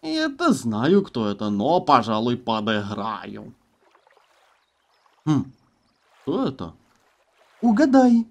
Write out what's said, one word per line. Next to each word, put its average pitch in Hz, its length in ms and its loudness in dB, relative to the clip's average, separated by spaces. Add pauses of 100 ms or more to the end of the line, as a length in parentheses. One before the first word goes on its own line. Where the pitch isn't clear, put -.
И 320 80 -10
это 311 420 -2
знаю, 127 520 0
кто 113 260 -4
это, 104 200 -6
но, 113 300 0
пожалуй, 120 560 0
подыграю. 104 1160 -6 (1700)
Хм, 151 200 0 (800)
кто 202 240 -2
это? 90 260 -10 (880)
Угадай. 240 680 4